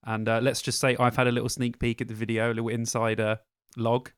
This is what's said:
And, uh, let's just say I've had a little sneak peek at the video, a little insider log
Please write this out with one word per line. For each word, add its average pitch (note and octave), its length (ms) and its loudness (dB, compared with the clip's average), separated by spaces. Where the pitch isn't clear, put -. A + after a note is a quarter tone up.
And, A2 240 -2
uh, A2+ 140 2
let's B2+ 200 0
just - 180 -2
say B2+ 180 2
I've B2 180 4
had B2+ 120 4
a A#2+ 40 2
little A#2+ 160 0
sneak A#2+ 300 -4
peek A#2+ 220 -2
at A2 80 -4
the A2+ 60 -8
video, A2+ 380 0
a - 20 -2
little A2+ 140 -2
insider A2 720 0
log A#2 420 0